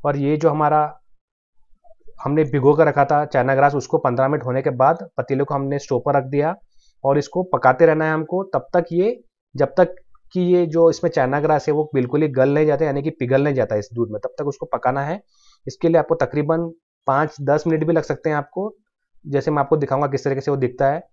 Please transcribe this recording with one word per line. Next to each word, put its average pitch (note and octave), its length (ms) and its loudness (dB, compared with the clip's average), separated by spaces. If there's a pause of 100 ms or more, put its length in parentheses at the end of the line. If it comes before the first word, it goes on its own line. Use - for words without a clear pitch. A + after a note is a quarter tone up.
और C#3+ 140 0
ये C#3+ 200 0
जो D#3+ 120 2
हमारा D3+ 480 2 (1200)
हमने D3+ 260 0
भिगो C#3 280 2
कर D#3 140 4
रखा C#3+ 180 2
था D3 200 0
चाइना C3+ 300 0
ग्रास, C#3+ 200 4
उसको C#3 220 -2
पन्द्रह C3 300 2
मिनट C#3 180 -2
होने B2+ 160 -2
के D3 100 -2
बाद C3+ 260 2 (200)
पतीले C3+ 260 -2
को C#3+ 100 -4
हमने C#3 260 -4
स्टोव B2 260 -2
पर C#3+ 100 0
रख C3+ 100 2
दिया C#3+ 280 -2 (500)
और C#3 140 2
इसको E3 280 -4
पकाते C3 400 4
रहना D#3 200 2
है D#3 80 0
हमको D#3+ 320 -4
तब - 280 -6
तक, F3 180 2
ये G3 320 -2 (320)
जब - 220 -2
तक F3+ 180 2 (380)
कि F#3 80 -2
ये F3 260 2
जो E3 220 4
इसमें E3 220 -2
चाइना C#3 280 0
ग्रास D3+ 280 0
है, D3+ 60 0
वो D3+ 200 0
बिल्कुल C3 280 0
ही D#3 80 2
गल C3 200 2
नहीं D3+ 160 2
जाता, D#3 200 0
यानी C#3+ 160 -2
कि D3+ 100 -4
पिघल C3+ 320 0
नहीं D3 100 0
जाता A#2 220 -2
इस G#2 180 -4
दूध A#2 180 -4
में, G#2 120 -8
तब B2+ 160 -10
तक D3 80 -4
उसको - 200 -8
पकाना C3+ 360 -2
है। E3+ 160 -6 (460)
इसके E3 240 -2
लिए E3 80 4
आपको D#3 200 2
तकरीबन D#3 520 -2 (380)
पाँच C#3+ 340 0
दस D3 260 0
मिनट D#3 180 0
भी E3+ 80 0
लग D#3 100 0
सकते - 260 -6
हैं D3+ 60 -2
आपको, F#3 360 -6 (540)
जैसे C#3+ 260 -2
मैं D3+ 80 0
आपको C#3 180 2
दिखाऊंगा C#3 300 -2
किस C3 160 -4
तरीके C3+ 180 -2
से C#3+ 100 -2
वो C3+ 60 0
दिखता C3 340 0
है। D#3+ 220 -6